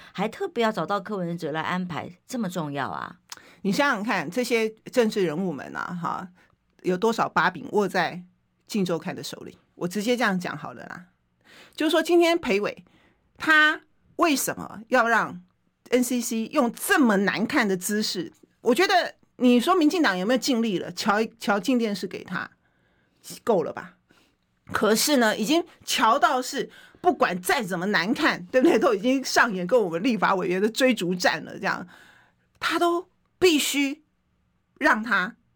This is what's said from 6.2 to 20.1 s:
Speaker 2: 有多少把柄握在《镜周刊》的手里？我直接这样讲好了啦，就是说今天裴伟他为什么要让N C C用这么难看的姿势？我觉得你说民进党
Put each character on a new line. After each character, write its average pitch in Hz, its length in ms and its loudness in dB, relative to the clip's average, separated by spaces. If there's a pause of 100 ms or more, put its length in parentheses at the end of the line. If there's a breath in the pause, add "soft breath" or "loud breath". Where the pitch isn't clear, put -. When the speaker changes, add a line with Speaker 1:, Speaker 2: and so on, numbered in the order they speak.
Speaker 2:
有 180 140 -2
多 220 160 0
少 170 160 -2
把 175 220 2
柄 180 220 -8
握 202 160 2
在 180 240 -2 (540)
《镜 202 180 -2
周 175 140 -2
刊》 160 180 -10
的 127 80 -10
手 - 140 -12
里？ - 200 -18 (160)
我 - 140 -6
直 202 140 -4
接 240 140 2
这 240 60 -2
样 196 160 0
讲 - 180 -6
好 131 180 -14
了 - 100 -16
啦， - 220 -16 (680 loud breath)
就 302 120 -2
是 320 40 2
说 320 120 4
今 339 180 4
天 339 180 4
裴 214 220 0
伟 - 240 -6 (540 soft breath)
他 311 420 4 (360)
为 302 200 4
什 165 200 -4
么 90 320 -14
要 233 200 2
让 180 340 0 (480)
N 247 140 2
C 247 160 -2
C 226 280 -4
用 247 240 2
这 370 280 0
么 226 160 4
难 190 300 0
看 247 200 0
的 190 100 0
姿 208 260 -4
势？ 185 300 -6 (280)
我 240 140 2
觉 359 120 2
得 359 280 0 (220)
你 247 240 6
说 339 160 2
民 302 120 4
进 339 140 2
党 196 160 2